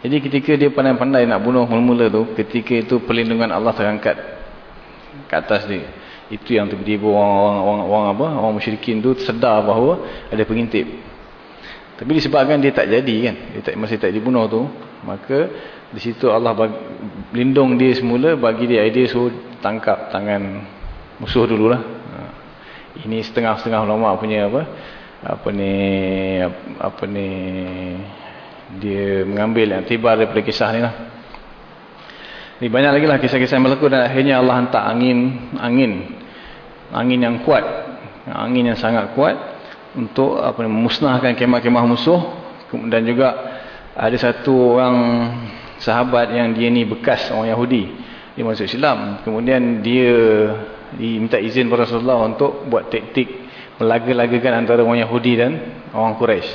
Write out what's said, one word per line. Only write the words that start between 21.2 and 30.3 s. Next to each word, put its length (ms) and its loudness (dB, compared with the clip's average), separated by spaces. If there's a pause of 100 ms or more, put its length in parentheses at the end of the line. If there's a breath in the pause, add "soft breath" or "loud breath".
musuh 240 2
dululah. 380 2
Ha. 340 -14 (880 loud breath)
Ini 160 -4
setengah-setengah 640 0
ulama 320 2
punya 320 0
apa, 160 -2 (560 loud breath)
apa 320 -6
ni, 200 -2 (680)
apa, 200 -4 (180)
apa 260 -6
ni, 220 -6 (1500 loud breath)
dia 480 -2
mengambil 560 0
iktibar 320 2
daripada 320 2